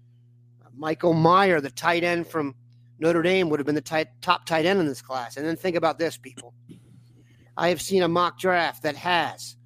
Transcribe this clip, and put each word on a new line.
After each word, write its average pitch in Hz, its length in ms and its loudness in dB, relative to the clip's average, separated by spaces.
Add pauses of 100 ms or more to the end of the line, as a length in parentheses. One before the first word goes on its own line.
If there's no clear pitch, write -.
(640)
Uh, - 120 -20
Michael 160 380 0
Mayer, 175 460 6
the 139 100 -8
tight 170 340 0
end 170 220 -2
from 143 280 -4 (440)
Notre 165 240 2
Dame, 185 260 2
would 147 120 0
have 135 60 -4
been 147 80 0
the 151 60 -2
tight, 156 280 -4 (140)
top 175 220 0
tight 160 220 0
end 196 140 2
in 160 60 0
this 131 160 -8
class. 123 340 -10
And 147 100 -8
then 165 100 -4
think 175 200 -4
about 160 220 -2
this, 160 180 -4
people. - 380 -20 (1000)
I 170 120 0
have 170 120 0
seen 190 220 0
a 170 60 2
mock 170 300 0
draft 175 440 0
that 147 140 -4
has 156 680 -4